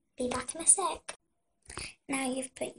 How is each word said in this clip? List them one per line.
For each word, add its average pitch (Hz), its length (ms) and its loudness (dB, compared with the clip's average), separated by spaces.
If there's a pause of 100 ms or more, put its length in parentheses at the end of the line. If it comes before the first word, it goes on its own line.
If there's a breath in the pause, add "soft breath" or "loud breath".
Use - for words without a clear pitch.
(160)
Be 247 120 0
back 247 260 -2
in 330 80 -8
a 330 40 -12
sec. - 520 4 (880 loud breath)
Now 269 180 0
you've 254 280 -2
put, - 240 -4